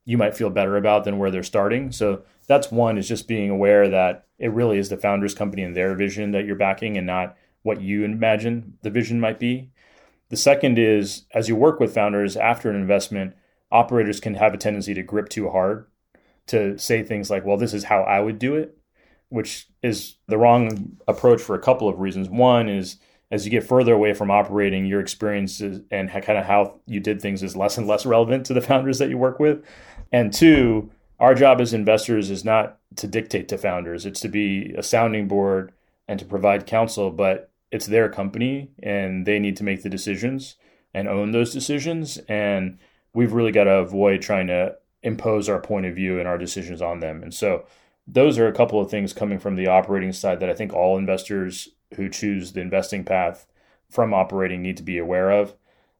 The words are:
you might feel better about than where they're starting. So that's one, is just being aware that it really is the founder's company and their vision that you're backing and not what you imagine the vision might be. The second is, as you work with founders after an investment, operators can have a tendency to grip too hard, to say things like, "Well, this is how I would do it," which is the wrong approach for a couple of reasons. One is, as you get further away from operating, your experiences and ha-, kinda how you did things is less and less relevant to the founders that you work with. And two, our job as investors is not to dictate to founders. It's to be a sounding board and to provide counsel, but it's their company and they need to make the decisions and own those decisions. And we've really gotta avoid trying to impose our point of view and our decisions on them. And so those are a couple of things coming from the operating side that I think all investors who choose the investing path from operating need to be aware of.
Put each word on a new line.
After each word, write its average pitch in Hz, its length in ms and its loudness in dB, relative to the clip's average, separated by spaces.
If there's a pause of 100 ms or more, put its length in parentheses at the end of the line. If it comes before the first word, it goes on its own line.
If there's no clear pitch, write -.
you 120 140 0
might 107 180 0
feel 110 140 -2
better 98 260 0
about 104 280 4
than 101 140 -2
where 98 120 0
they're 92 120 -4
starting. 113 500 -2
So 101 300 -2 (240)
that's 139 240 4
one, 113 280 0
is 98 100 -4
just 113 200 -6
being 107 200 -2
aware 101 400 6
that 92 380 0 (120)
it 117 140 -4
really 113 260 2
is 101 100 -4
the 101 80 -6
founder's 101 380 -2
company 98 280 -6
and 87 120 -8
their 92 200 -2
vision 101 380 -2
that 101 120 -2
you're 101 120 -6
backing 101 420 -2
and 92 80 -4
not 90 300 -4 (260)
what 107 180 -2
you 101 240 -2
imagine 110 800 -2
the 110 80 -6
vision 113 280 -2
might 110 200 -2
be. 127 320 -4 (580)
The 117 80 -8
second 139 420 4
is, 107 540 2
as 113 160 -2
you 117 80 0
work 156 240 4
with 110 140 0
founders 101 420 0
after 113 320 0
an 104 80 -2
investment, 98 580 -2 (380)
operators 113 480 2
can 107 140 -6
have 107 180 2
a 104 60 -8
tendency 101 360 -4
to 92 80 -6
grip 104 260 -6
too 101 220 -6
hard, 95 360 -2 (640)
to 101 300 -2
say 113 240 -2
things 104 280 -8
like, 95 160 -4
"Well, 101 100 0
this 104 160 -2
is 101 120 -8
how 98 180 2
I 101 180 0
would 110 180 -4
do 127 180 -4
it," 156 200 -6 (540)
which - 380 -8 (140)
is 110 340 -4 (120)
the 107 80 0
wrong 117 640 4 (100)
approach 113 320 4
for 104 140 -6
a 90 80 -4
couple 113 260 2
of 92 120 -2
reasons. 95 280 -4
One 117 400 4
is, 98 280 -6 (340)
as 101 160 -4
you 107 40 -6
get 110 140 0
further 127 300 4
away 104 180 4
from 101 180 -2
operating, 101 540 2
your 98 160 0
experiences 101 800 -6 (100)
and 95 200 -4
ha-, 101 100 -8
kinda 104 220 0
how 98 440 2
you 101 140 -6
did 101 220 -4
things 98 200 -4
is 95 140 -8
less 101 220 -2
and 107 80 -4
less 107 180 0
relevant 120 420 2
to 131 80 -2
the 123 60 2
founders 135 380 0
that 135 100 0
you 131 80 -4
work 127 220 0
with. 151 240 2 (500)
And 117 200 2
two, 123 580 6 (280)
our 127 160 8
job 127 260 8
as 117 120 0
investors 107 580 2
is 95 140 -6
not 110 340 2 (180)
to - 100 -8
dictate 104 420 -4
to 98 100 -6
founders. 87 480 -4
It's 98 140 -10
to 110 80 -8
be 101 480 -2
a - 60 -6
sounding 110 440 0
board 98 460 0 (340)
and 101 140 -6
to - 40 -14
provide 98 420 0
counsel, 113 440 0
but 95 400 0 (220)
it's 110 140 -6
their 110 220 4
company 117 600 -6 (100)
and 95 460 -4
they 104 140 2
need 101 160 -2
to 104 80 -8
make 95 180 -4
the 104 60 -8
decisions 104 640 -6 (380)
and 98 160 -6
own 104 240 -2
those 117 200 0
decisions. 147 680 -6 (100)
And 101 500 -2 (340)
we've 117 200 0
really 113 180 2
gotta 101 220 6
avoid 98 500 2
trying 95 240 -2
to 90 300 -2 (260)
impose 107 460 -2
our 95 120 0
point 98 260 -4
of 90 100 -8
view 92 240 -2
and 90 80 -4
our 87 100 -2
decisions 87 420 -10
on 87 200 -4
them. 80 240 -8
And 82 100 -14
so 95 320 -2 (400)
those 127 320 4
are 113 80 6
a 104 60 2
couple 107 280 2
of 98 100 -2
things 101 220 -4
coming 101 280 -4
from 98 160 -4
the 92 100 -2
operating 95 460 2
side 92 260 -2
that 90 120 -2
I 85 40 -4
think 104 180 -8
all 92 240 2
investors 95 720 -4 (260)
who 98 120 -6
choose 95 440 -4
the 95 80 -8
investing 92 420 -4
path 90 440 -2 (440)
from 113 240 0
operating 95 480 0
need 92 140 -6
to - 80 -16
be 87 140 -6
aware 90 340 0
of. 104 240 0 (440)